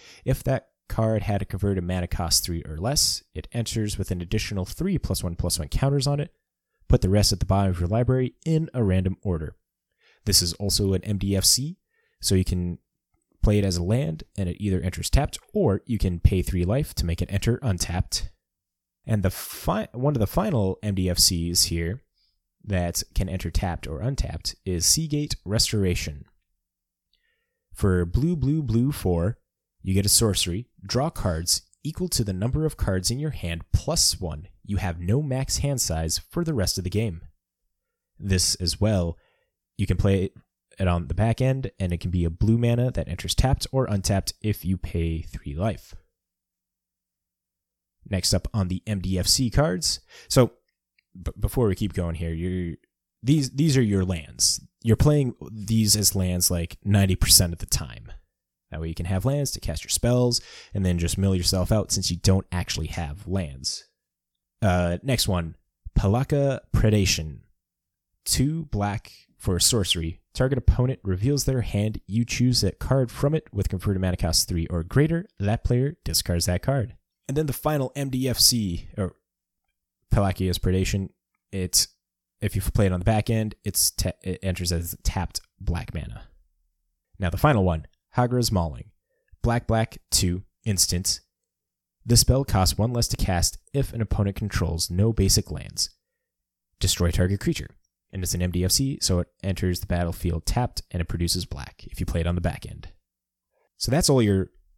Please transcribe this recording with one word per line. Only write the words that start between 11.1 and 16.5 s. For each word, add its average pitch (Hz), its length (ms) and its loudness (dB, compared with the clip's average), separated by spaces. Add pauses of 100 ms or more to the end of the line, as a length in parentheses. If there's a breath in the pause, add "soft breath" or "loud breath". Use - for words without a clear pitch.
D 98 180 0
F 95 100 2
C, 151 320 0 (440)
so - 140 2
you 92 100 4
can 87 320 -2 (640)
play 104 160 4
it 98 80 2
as 90 120 0
a 87 60 -2
land, 143 400 -2 (140)
and 95 100 -2
it 87 120 -6
either 98 220 0
enters 90 280 -4
tapped, - 300 2 (120)
or 131 360 2
you 113 100 -2
can 92 220 0
pay 92 240 4
three 87 220 0